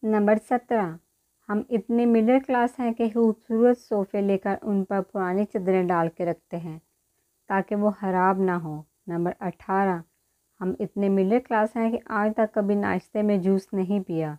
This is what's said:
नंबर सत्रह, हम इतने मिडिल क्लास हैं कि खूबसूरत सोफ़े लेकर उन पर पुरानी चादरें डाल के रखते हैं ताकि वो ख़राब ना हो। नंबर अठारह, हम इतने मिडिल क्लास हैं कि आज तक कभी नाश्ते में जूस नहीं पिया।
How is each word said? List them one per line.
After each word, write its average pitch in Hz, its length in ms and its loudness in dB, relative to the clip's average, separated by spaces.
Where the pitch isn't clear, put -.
नंबर 214 380 2
सत्रह, 214 580 -2
हम 214 220 -2
इतने 233 360 0
मिडिल 233 340 4
क्लास 247 380 0
हैं 240 160 -2
कि 233 160 -2
खूबसूरत 226 680 2
सोफ़े 202 440 -4
लेकर 196 420 0
उन 202 200 0
पर 196 180 -4
पुरानी 190 420 -2
चादरें 185 420 0
डाल 170 220 0
के 165 160 -6
रखते 170 340 -6
हैं 160 220 -12
ताकि 196 240 -2
वो 208 180 0
ख़राब 190 480 0
ना 185 160 0
हो। 156 280 -8
नंबर 170 320 -2
अठारह, 190 600 -2
हम 185 200 -4
इतने 202 280 -2
मिडिल 196 320 2
क्लास 220 360 -2
हैं 226 160 0
कि 233 60 -4
आज 214 220 -2
तक 220 200 0
कभी 208 220 0
नाश्ते 202 460 -4
में 208 180 2
जूस 190 340 0
नहीं 196 280 0
पिया। 160 360 -4